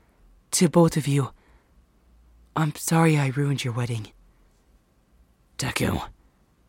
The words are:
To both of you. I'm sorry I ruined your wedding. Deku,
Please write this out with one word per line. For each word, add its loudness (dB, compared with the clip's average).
To 2
both 4
of -2
you. 0
I'm 0
sorry 2
I 2
ruined -2
your -4
wedding. -6
Deku, -4